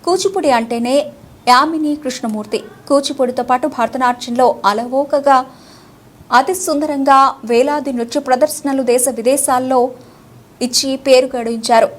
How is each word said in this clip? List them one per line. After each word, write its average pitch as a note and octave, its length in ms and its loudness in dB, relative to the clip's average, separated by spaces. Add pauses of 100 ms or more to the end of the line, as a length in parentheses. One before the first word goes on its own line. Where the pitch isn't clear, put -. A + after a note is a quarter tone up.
కూచిపూడి F#4 460 0
అంటేనే A#3+ 600 -2 (360)
యామిని D4 480 2
కృష్ణమూర్తి. A3+ 680 -6 (240)
కూచిపూడితో C4+ 560 0
పాటు B3 240 0
భరతనాట్యంలో B3 1000 -2
అలవోకగా, C4 800 0 (880)
అతి C#4 240 2
సుందరంగా C#4 800 2 (100)
వేలాది C4+ 480 0
నృత్య A#3+ 260 -4
ప్రదర్శనలు C4+ 640 -2
దేశ A#3+ 260 2
విదేశాల్లో B3+ 800 0 (720)
ఇచ్చి C4 360 -2
పేరు C4 400 2
గడించారు. A3+ 600 0